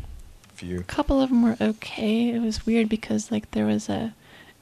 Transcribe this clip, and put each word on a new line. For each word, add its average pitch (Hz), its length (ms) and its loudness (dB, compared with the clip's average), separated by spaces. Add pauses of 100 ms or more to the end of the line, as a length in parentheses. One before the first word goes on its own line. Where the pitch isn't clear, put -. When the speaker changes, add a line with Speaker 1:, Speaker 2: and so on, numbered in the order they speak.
(540)
Speaker 1:
Few. 90 260 -8
Speaker 2:
a 87 40 -8
couple 277 380 2
of 262 100 2
'em 240 120 6
were 233 180 4
okay. 220 680 0
It 233 120 -2
was 220 240 -2
weird 226 240 2
because, 214 420 -2
like, 214 200 -4
there 214 140 0
was 214 240 0
a, 208 240 -4 (480)